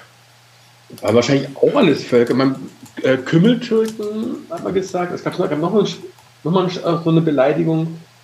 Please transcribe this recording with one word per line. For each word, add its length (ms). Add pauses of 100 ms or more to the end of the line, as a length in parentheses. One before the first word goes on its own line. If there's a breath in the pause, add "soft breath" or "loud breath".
(1000)
War 140
wahrscheinlich 420
auch 180
alles 300
Völker. 300
Man, 220 (460)
äh, 140
Kümmeltürken, 1200 (140)
hat 120
man 120
gesagt. 380
Es 120
gab 140
noch, 120
noch, 240
ein, 140 (560)
noch 80
mal 120
ein, 60
äh, 320
so 80
eine 120
Beleidigung, 760 (260)